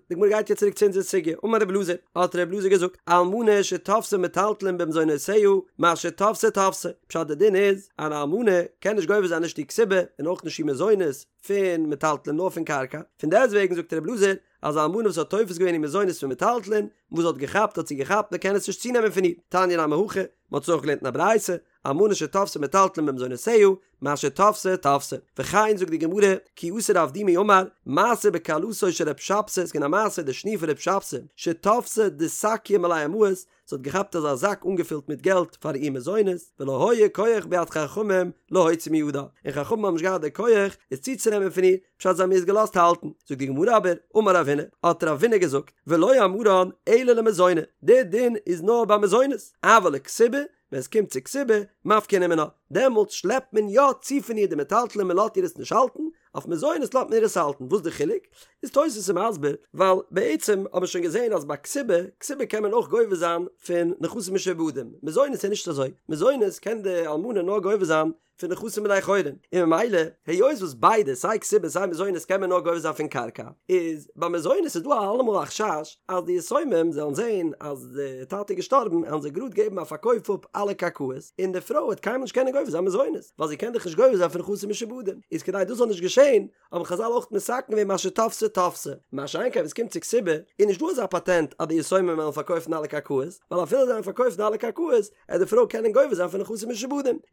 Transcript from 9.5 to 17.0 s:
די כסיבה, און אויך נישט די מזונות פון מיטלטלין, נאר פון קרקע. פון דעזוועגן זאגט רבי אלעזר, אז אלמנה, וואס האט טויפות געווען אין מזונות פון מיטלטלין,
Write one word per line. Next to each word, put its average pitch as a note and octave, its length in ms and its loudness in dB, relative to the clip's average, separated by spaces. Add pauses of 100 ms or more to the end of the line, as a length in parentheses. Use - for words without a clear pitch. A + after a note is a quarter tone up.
די D3 100 -6
כסיבה, G3 300 2 (220)
און C#3+ 80 -6
אויך F3 180 -4
נישט E3 160 -8
די D3 100 -2
מזונות E3 540 0 (220)
פון F#3 400 0
מיטלטלין, D3+ 500 -2
נאר F3+ 140 -2
פון E3 140 -6
קרקע. D3+ 360 -6 (200)
פון D#3 100 -4
דעזוועגן G3+ 440 4
זאגט E3+ 200 -6
רבי D#3+ 160 -4
אלעזר, G3+ 220 2 (300)
אז D3+ 160 -2
אלמנה, E3+ 240 0
וואס F#3 160 0
האט D3+ 120 -4
טויפות F#3+ 280 -2
געווען F3+ 160 2
אין D#3+ 80 -2
מזונות E3+ 340 -2
פון C#3 120 -6
מיטלטלין, G#3 600 -2 (240)